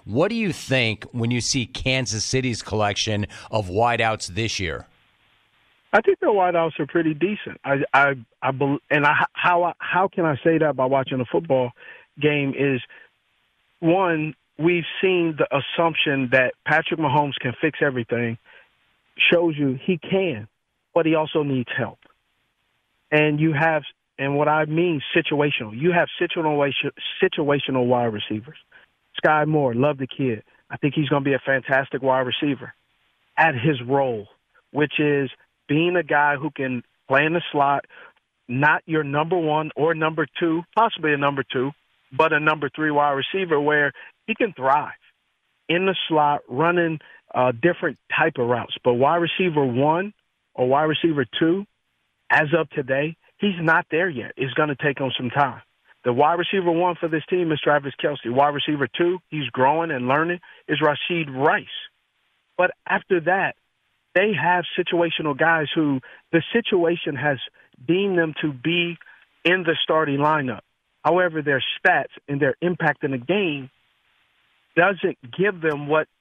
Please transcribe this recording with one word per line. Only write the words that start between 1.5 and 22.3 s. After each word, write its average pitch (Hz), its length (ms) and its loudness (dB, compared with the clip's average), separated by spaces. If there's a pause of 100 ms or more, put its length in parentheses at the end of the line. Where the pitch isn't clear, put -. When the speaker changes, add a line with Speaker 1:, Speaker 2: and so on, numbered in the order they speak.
Speaker 1:
Kansas 127 580 -4
City's 127 380 -2
collection 104 600 -2 (260)
of 107 180 -2
wideouts 113 640 0
this 107 260 -4
year? 80 280 -8 (1080)
Speaker 2:
I - 60 4
think 392 200 2
their 320 100 2
wideouts 175 480 2
are 147 80 -4
pretty 160 260 0
decent. 180 500 -6
I, 139 200 0 (100)
I, 139 220 4 (260)
I 131 80 -2
bel-, 139 300 -2 (100)
and 143 160 2
I, 139 280 2
how 175 280 2
I, 170 160 0
how 185 300 -2
can 185 180 -2
I 147 180 0
say 165 140 4
that 151 180 2
by 131 100 0
watching 131 360 0
a 117 40 -4
football 135 480 0 (460)
game 143 380 0
is, 135 240 0 (1000)
one, 165 540 2 (240)
we've 170 280 2 (160)
seen 170 360 2
the 147 80 2 (100)
assumption 143 760 0
that 127 220 4 (120)
Patrick 156 340 0
Mahomes 147 400 2
can 120 220 -4
fix 156 200 0
everything, 120 580 0 (920)
shows 170 240 4
you 135 300 0
he 180 140 0
can, 165 480 -2 (480)
but 165 100 4
he 160 80 2
also 156 300 0
needs 131 340 -2
help. 113 220 -6 (1120)